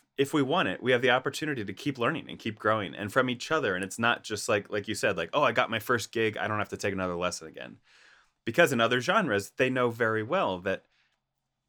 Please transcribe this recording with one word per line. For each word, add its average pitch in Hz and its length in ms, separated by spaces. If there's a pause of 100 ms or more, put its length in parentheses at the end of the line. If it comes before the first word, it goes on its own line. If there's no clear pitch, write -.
(180)
if 135 160
we 151 80
want 139 280
it, 90 120
we 127 120
have 120 80
the 127 80
opportunity 127 560
to 98 80
keep 139 240
learning 139 320
and - 100
keep 110 180
growing, 104 380
and 101 160
from 127 180
each 123 220
other." 131 240
And 90 80
it's 95 160
not 117 240
just - 240
like, 104 220
like 104 180
you 107 80
said, 101 220
like, 85 160
"Oh, 147 100
I 123 80
got 120 180
my 113 100
first 117 340
gig, 113 240
I 98 100
don't 107 120
have 98 100
to 95 80
take 101 160
another 92 220
lesson 87 340
again." 62 300 (640)
Because 139 260
in 120 80
other 120 220
genres, 120 560
they 127 120
know 127 200
very 110 340
well 127 360
that 92 260 (840)